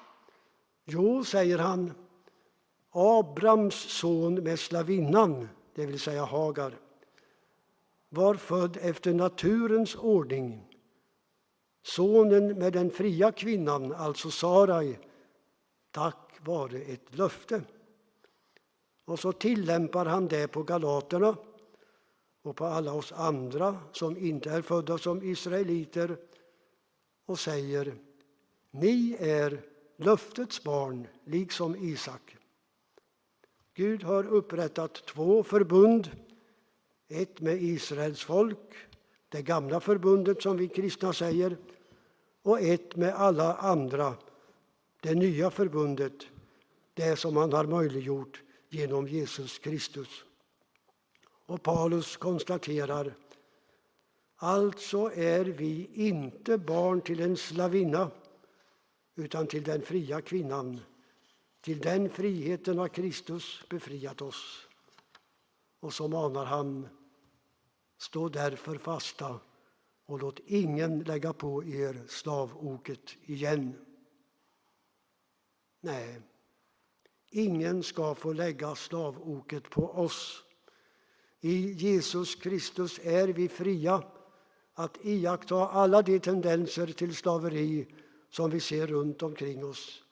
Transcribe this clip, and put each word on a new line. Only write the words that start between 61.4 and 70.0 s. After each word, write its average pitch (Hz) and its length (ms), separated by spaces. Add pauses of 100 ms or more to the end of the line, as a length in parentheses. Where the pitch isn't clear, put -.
Till 160 180
den 180 300
friheten 175 680
har 180 100
Kristus 170 840
befriat 135 520
oss. - 460 (1120)
Och 151 140
så 156 140
manar 151 380
han: 139 420 (1120)
"Stå 160 320
därför 143 480
fasta 135 640 (640)